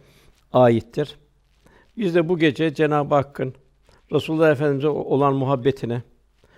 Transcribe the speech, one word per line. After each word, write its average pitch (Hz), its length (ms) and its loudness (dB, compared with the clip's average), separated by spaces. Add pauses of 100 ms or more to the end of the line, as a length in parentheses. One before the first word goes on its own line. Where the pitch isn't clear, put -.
(520)
aittir. 123 640 2 (800)
Biz 190 180 -2
de 170 140 2
bu 175 100 -2
gece 156 360 0
Cenab-ı 147 400 0
Hakk'ın 131 400 -4 (580)
Resulullah 156 380 2
Efendimiz'e 143 380 0
o-, 143 160 -4
olan 139 300 0
muhabbetine, 127 680 -2 (560)